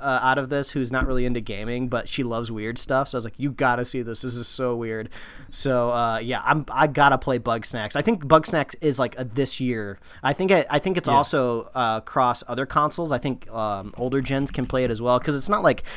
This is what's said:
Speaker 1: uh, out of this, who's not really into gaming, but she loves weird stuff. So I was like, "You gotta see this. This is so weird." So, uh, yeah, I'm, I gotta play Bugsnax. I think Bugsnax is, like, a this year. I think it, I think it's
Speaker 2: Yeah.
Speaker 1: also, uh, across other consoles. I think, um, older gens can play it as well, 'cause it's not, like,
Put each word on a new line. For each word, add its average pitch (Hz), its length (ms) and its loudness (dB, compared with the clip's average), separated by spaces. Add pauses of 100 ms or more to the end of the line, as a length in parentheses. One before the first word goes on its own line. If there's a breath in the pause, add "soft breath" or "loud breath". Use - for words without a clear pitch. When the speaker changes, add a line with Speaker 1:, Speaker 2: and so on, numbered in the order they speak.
Speaker 1:
uh, 131 200 2
out 131 160 4
of 131 120 -2
this, 143 220 -2
who's 127 200 -2
not 131 160 0
really 123 180 2
into 120 140 0
gaming, 113 480 -6
but 120 220 -4
she 139 140 -2
loves 117 280 -4
weird 113 260 -6
stuff. 135 320 0
So 131 60 -6
I 123 40 -2
was 113 60 -6
like, - 140 -10
"You 139 120 -2
gotta 123 340 2
see 127 160 -6
this. 113 220 -6
This 123 120 -6
is 120 140 -6
so 123 260 -2
weird." 113 320 -6 (420 loud breath)
So, 123 420 2
uh, 117 300 0
yeah, 117 240 -2
I'm, 147 240 2
I 139 180 4
gotta 139 300 6
play 127 220 0
Bugsnax. 113 560 -2
I 147 60 0
think 175 240 0
Bugsnax 156 560 2
is, 139 180 2
like, 123 180 -2
a 131 60 -4
this 127 380 -2
year. 110 360 -2 (260 loud breath)
I 135 100 2
think 185 180 2
it, 170 180 6
I 147 100 2
think 185 180 0
it's 165 100 -2
Speaker 2:
Yeah. 139 80 4
Speaker 1:
also, 127 580 2
uh, 113 300 2
across 123 460 2
other 123 160 -2 (160)
consoles. 151 300 0
I 127 60 2
think, 127 340 -4
um, 104 460 -4
older 127 240 0
gens 135 300 -2
can 127 140 -2
play 131 180 0
it 120 80 0
as 110 100 -4
well, 123 180 4
'cause 147 160 -2
it's 139 140 -2
not, 208 140 2
like, 131 200 4 (140 loud breath)